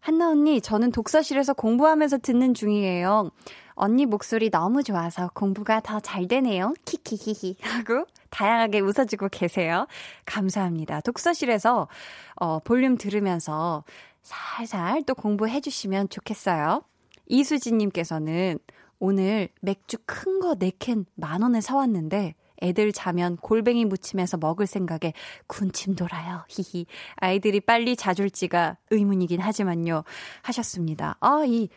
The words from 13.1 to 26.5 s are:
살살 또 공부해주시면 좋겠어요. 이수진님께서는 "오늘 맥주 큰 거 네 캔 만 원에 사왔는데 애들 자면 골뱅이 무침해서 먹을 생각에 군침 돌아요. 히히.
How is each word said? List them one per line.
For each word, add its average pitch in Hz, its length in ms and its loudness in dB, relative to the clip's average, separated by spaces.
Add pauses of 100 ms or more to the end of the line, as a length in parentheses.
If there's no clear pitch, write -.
살살 226 840 -4
또 262 80 -2
공부해주시면 208 920 -2
좋겠어요. 180 760 -2 (440)
이수진님께서는 185 1300 0 (400)
"오늘 196 500 2 (120)
맥주 196 440 -4
큰 - 340 -2
거 349 160 0
네 185 220 0
캔 220 280 -2 (100)
만 160 260 -4
원에 240 200 4
사왔는데 202 760 0 (260)
애들 208 300 2
자면 175 460 -2
골뱅이 226 480 2
무침해서 190 520 -2
먹을 165 300 0
생각에 170 460 -4 (340)
군침 190 480 -4
돌아요. 175 540 -6
히히. 175 360 -8 (300)